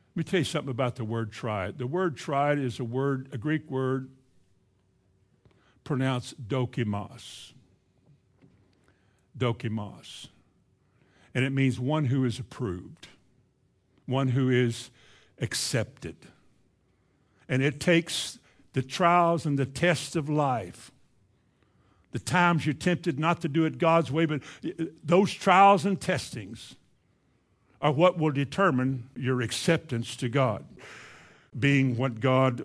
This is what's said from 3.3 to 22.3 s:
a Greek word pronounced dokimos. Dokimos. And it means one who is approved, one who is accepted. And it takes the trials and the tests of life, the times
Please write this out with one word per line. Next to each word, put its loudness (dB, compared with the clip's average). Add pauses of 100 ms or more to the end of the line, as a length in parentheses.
a -8
Greek -4
word -4 (1700)
pronounced -4
dokimos. -6 (1900)
Dokimos. -6 (1040)
And 0
it -4
means 0
one 0
who 2
is -4
approved, -10 (960)
one 0
who 2
is 0 (480)
accepted. -6 (1300)
And 2
it 0
takes 0 (360)
the 0
trials 4
and 2
the 0
tests 0
of -2
life, -2 (1200)
the -8
times 2